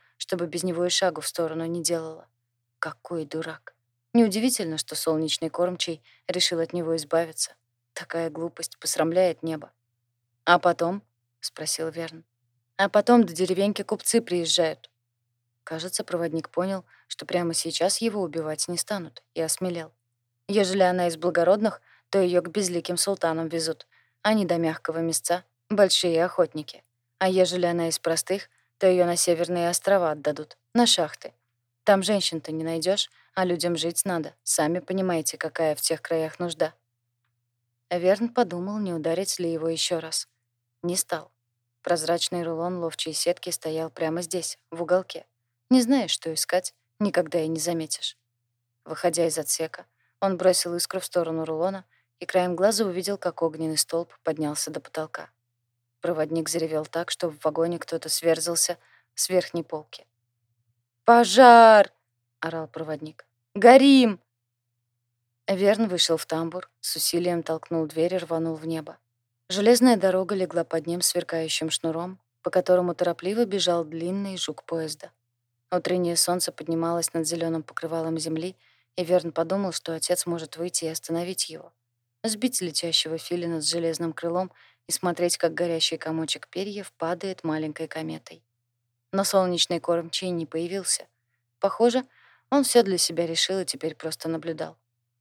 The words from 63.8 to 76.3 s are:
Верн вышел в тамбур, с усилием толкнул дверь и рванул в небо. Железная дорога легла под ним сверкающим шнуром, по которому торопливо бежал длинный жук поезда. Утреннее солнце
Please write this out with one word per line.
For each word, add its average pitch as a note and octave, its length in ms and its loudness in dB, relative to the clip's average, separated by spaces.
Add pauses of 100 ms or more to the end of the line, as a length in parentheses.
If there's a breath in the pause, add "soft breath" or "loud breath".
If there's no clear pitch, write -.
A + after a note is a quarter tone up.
Верн G3+ 400 4
вышел E3+ 300 2
в - 100 -10
тамбур, E3 420 -4 (120)
с - 140 -6
усилием E3+ 460 0
толкнул D#3+ 460 -4
дверь D#3+ 260 0
и F#3 40 -2
рванул E3 360 -2
в D#3 140 -10
небо. D#3+ 300 -8 (520)
Железная A3+ 480 6
дорога F#3 380 2
легла F3 280 -2
под D#3+ 220 -4
ним F3 160 -4
сверкающим D#3+ 720 -2
шнуром, E3+ 480 -4 (240)
по F3 80 -4
которому F3+ 420 4
торопливо F3+ 520 -2
бежал F3 380 0
длинный F3+ 540 -6
жук - 280 -8
поезда. D#3+ 460 -8 (640)
Утреннее F3 400 0
солнце F3 360 0